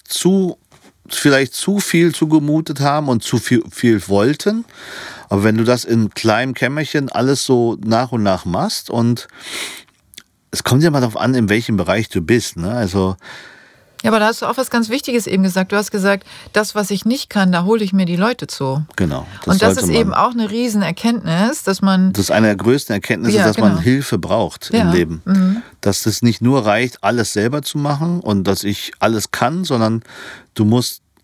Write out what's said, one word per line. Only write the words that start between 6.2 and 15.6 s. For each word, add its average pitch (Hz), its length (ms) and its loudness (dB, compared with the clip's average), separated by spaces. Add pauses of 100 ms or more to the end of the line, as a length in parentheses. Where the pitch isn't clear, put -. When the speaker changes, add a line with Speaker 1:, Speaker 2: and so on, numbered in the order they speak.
Speaker 1:
Kämmerchen 139 560 -4
alles 131 360 0
so 120 380 2
nach 113 280 0
und 113 120 -2
nach 92 220 0
machst 110 440 -4
und 117 380 0 (1200)
es - 120 -8
kommt 135 200 2
ja 165 80 4
mal 139 100 2
drauf 117 160 -2
an, 120 160 0
in 117 160 2
welchem 110 280 0
Bereich 92 320 0
du 95 120 -2
bist, 107 360 0
ne? 87 140 -4
Also 95 440 -2 (880)
Speaker 2:
Ja, 220 80 2
aber 220 80 2
da 214 80 2
hast 233 160 -2
du - 20 -4
auch 240 120 -2
was 254 120 -4
ganz 233 200 -2
Wichtiges 240 360 -2
eben 190 160 0
gesagt. 185 300 0